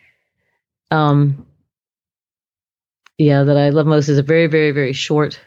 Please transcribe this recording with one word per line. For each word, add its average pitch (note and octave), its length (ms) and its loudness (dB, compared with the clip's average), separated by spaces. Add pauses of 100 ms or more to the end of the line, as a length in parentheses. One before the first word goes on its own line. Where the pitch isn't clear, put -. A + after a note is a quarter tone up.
(920)
um, C#3+ 540 0 (1700)
yeah, C#3+ 260 2
that C#3+ 140 2
I C#3+ 120 2
love D3 160 0
most D3+ 240 0
is C#3+ 80 2
a C#3 60 0
very, D#3+ 240 0
very, D3+ 240 0
very C3+ 220 -4
short D3 540 -4